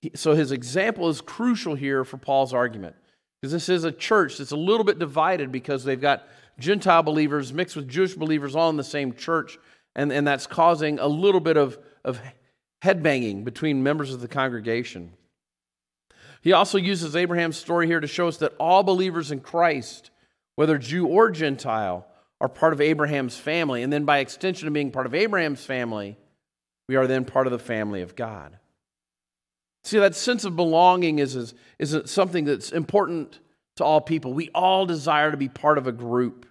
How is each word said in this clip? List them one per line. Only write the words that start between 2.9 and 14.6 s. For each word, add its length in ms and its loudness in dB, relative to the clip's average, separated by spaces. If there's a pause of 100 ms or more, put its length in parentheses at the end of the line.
Because 100 -6
this 180 -4
is 140 2
a 80 -2
church 460 0
that's 140 -10
a 40 -6
little 280 2
bit 160 0
divided 520 0
because 320 -6
they've 160 -2
got 280 0 (320)
Gentile 440 4
believers 480 0
mixed 240 -6
with 120 -10
Jewish 260 -2
believers 420 -2
all 140 4
in 80 -2
the 60 -2
same 300 -6
church. 440 -4 (380)
And, 160 0
and 160 0
that's 180 0
causing 540 2
a 80 0
little 340 2
bit 160 2
of, 200 2 (260)
of 160 -6 (640)
headbanging 600 0
between 400 -2
members 300 0
of 80 -10
the 60 -10
congregation. 880 -6 (1300)